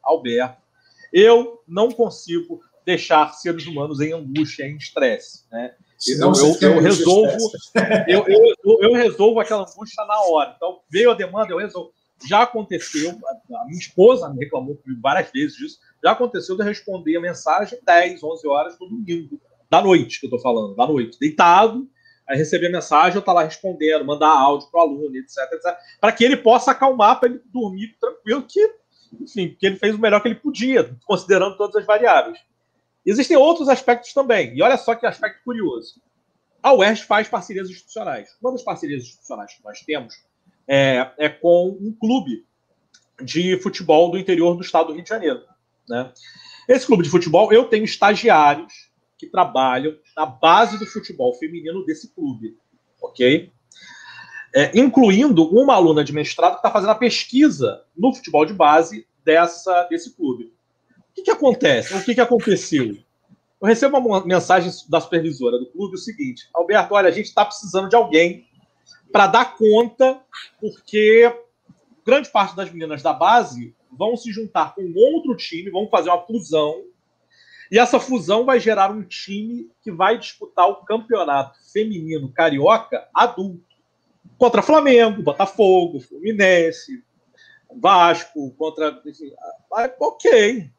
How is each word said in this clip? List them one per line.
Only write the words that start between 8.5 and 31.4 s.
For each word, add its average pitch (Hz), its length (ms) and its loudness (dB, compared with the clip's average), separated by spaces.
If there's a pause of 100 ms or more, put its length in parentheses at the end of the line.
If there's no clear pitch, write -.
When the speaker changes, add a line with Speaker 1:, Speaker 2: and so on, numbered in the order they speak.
Speaker 1:
eu, 214 200 4
eu 233 100 4
resolvo 226 480 2
aquela 214 220 -4
angústia 214 420 -14
na 208 160 -4
hora. 156 340 0
Então, 180 240 -10 (100)
veio 226 220 2
a - 20 2
demanda, 185 380 -6
eu 170 60 -6
resolvo. 185 340 -12 (340)
Já 202 180 2
aconteceu, 190 680 -6
a, - 500 -14
a - 40 -10
minha 156 120 -14
esposa 190 520 2
me 135 100 -10
reclamou 139 380 -10
comigo 127 240 -14
várias 135 280 -2
vezes 135 280 -6
disso, - 220 -16 (240)
já 170 80 4
aconteceu 220 440 -4
de 202 60 -6
eu 202 40 -2
responder 185 520 -6
a 170 40 -4
mensagem 175 640 -6
dez, 180 380 2
onze 160 240 -8
horas 147 300 -4
do 185 100 -20
domingo, 180 520 -10 (300)
da 170 120 4
noite, 170 380 0
que 139 60 -14
eu 120 40 -10
tô 120 100 -6
falando, 110 360 -4
da 123 120 0
noite, 127 320 -4
deitado, 190 680 2 (400)
aí 139 100 -4
receber 170 300 -2
a 175 40 -2
mensagem, 170 460 2
eu 196 40 -4
tá 190 120 0
lá 175 100 4
respondendo, 156 640 -4
mandar 147 240 0
áudio 143 420 2
pro 170 80 0
aluno, 143 360 -2
et 131 140 -14
cetera, 135 280 -10
et - 40 -16
cetera, 175 200 -6 (180)
pra 214 120 2
que 233 120 0
ele 262 140 2
possa 240 340 2
acalmar, 262 480 2
pra 240 100 0
ele 240 160 -10
dormir 214 540 -10
tranquilo, - 480 -6
que, 427 280 0 (460)
enfim, 185 380 -8
que 190 60 -4
ele 196 100 0
fez 208 180 -2
o 208 60 -8
melhor 208 220 2
que 247 60 -4
ele 226 80 -4
podia, 254 600 -2 (100)
considerando 190 520 0